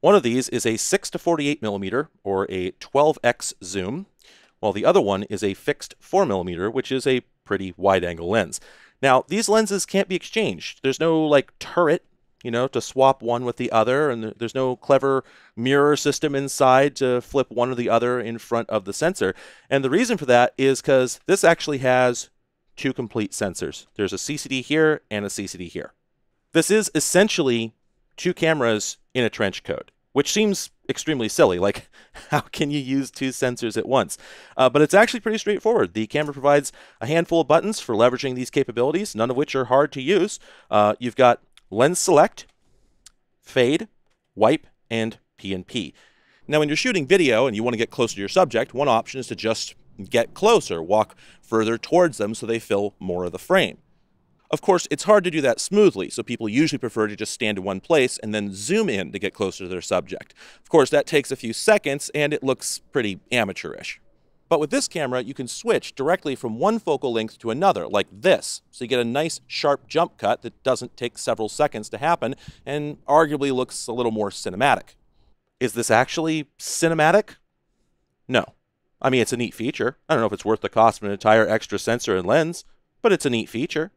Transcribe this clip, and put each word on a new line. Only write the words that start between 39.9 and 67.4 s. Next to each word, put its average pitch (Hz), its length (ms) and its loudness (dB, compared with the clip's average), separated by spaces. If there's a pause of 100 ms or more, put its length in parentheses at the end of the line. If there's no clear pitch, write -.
to 135 100 -10
use. 180 380 0 (280)
Uh, 104 300 4
you've 120 180 -6
got 123 240 6 (300)
lens 135 300 2
select, 170 460 4 (920)
fade, 139 460 0 (480)
wipe, 117 320 2 (240)
and 113 280 -4 (180)
P 95 180 -8
N 90 80 -8
P. 92 320 -8 (540)
Now, 147 100 2
when 151 100 2
you're 147 80 -2
shooting 185 300 -2
video 135 400 4
and 120 80 -2
you 107 80 -4
want 120 120 -2
to 110 40 -6
get 113 140 -2
closer 120 240 -2
to 98 40 -12
your 98 80 -6
subject, 131 460 0
one 139 140 0
option 117 320 0
is 117 80 -12
to 110 80 -8
just - 400 -6 (340)
get 117 240 -2
closer, 175 480 2
walk 101 340 0 (240)
further 113 380 0
towards - 400 2
them 107 160 -4
so 117 120 -12
they 113 120 -2
fill 101 400 -4
more 90 260 -6
of 90 60 -6
the 90 80 -12
frame. 175 400 0 (720)
Of 156 100 2
course, 180 300 2
it's - 140 -4
hard 208 180 6
to 175 80 -4
do 156 100 -2
that 127 200 0
smoothly, 180 500 2
so - 140 -6
people 113 240 -6
usually 135 320 0
prefer 110 260 -2
to 104 80 -8
just - 180 -8
stand 107 260 -2
in 92 60 -8
one 95 160 -4
place 135 380 2
and 107 160 -8
then 104 180 -4
zoom 160 360 -2
in 95 240 -4
to 98 80 -8
get 95 140 -4
closer 95 300 -6
to 87 40 -12
their 90 120 -8
subject. - 540 -6 (260)
Of - 80 -20
course, 143 220 4
that 147 160 0
takes 147 240 -2
a 131 60 -6
few 113 160 -10
seconds, 147 600 -2
and 147 200 -2
it 143 100 -4
looks - 380 -4 (120)
pretty 104 280 -4 (100)
amateurish. 98 720 -4 (480)
But 165 100 2
with 147 120 -2
this 269 180 -2
camera, 127 340 -4
you 120 100 -10
can 131 140 -10
switch - 480 -4
directly 147 400 -2
from 113 240 -8
one 208 220 0
focal 139 320 -4
length 110 260 -4
to 117 120 -8